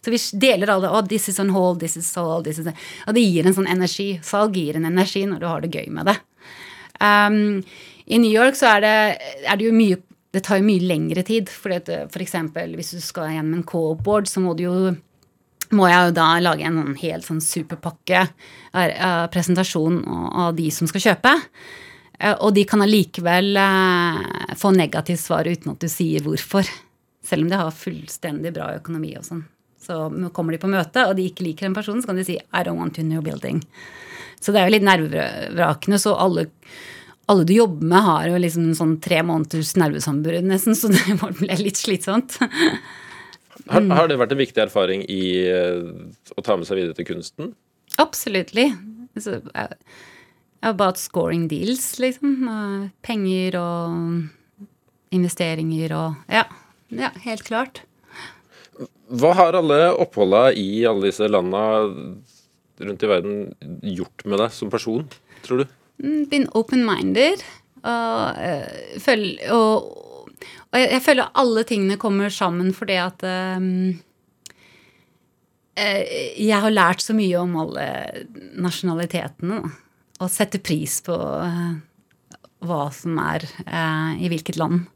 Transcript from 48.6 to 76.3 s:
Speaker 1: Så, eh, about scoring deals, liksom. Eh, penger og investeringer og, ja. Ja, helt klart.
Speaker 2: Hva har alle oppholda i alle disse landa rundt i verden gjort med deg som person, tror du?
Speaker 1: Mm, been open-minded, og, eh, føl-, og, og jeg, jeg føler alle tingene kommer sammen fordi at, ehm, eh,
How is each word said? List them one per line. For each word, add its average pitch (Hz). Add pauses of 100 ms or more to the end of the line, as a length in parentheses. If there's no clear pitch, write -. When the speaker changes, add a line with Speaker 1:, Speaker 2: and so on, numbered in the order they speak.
Speaker 1:
Så, 208 (120)
eh, - (960)
about 196
scoring 165
deals, 208
liksom. 262
Eh, 202 (140)
penger 185
og 170 (880)
investeringer 160
og, 156 (140)
ja. 220 (460)
Ja, 247 (120)
helt 220
klart. 233 (1300)
Speaker 2:
Hva 127
har 175
alle 165
oppholda 107
i 104
alle 101
disse 107
landa 104 (880)
rundt 101
i 107
verden 98 (280)
gjort 92
med 101
deg 113
som 107
person, 117 (360)
tror 127
du? 139 (340)
Speaker 1:
Mm, 294
been 285
open-minded, 226 (400)
og, 226
eh, -
føl-, 214 (120)
og, 220 (800)
og 247
jeg, 262
jeg 254
føler 269
alle 233
tingene 202
kommer 202
sammen 185
fordi 196
at, 180
ehm, 185 (1800)
eh, 196